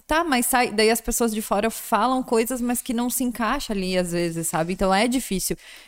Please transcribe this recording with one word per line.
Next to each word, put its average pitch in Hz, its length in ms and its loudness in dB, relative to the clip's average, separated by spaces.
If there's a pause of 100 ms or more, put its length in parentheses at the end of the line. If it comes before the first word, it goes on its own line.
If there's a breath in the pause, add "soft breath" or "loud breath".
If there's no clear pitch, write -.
tá, 311 160 2
mas 269 260 2
sai, 247 240 2
daí 214 200 4
as 233 80 2
pessoas 233 340 -2
de 214 80 -2
fora 214 280 0
falam 247 520 0
coisas, 240 380 0
mas 240 220 -2
que 254 120 -4
não 240 160 -2
se 262 140 -2
encaixa 240 480 -2
ali 185 260 -2
às 180 140 0
vezes, 170 360 -2
sabe? 165 260 -2
Então 190 200 2
é 233 140 4
difícil. 202 480 -2 (320 loud breath)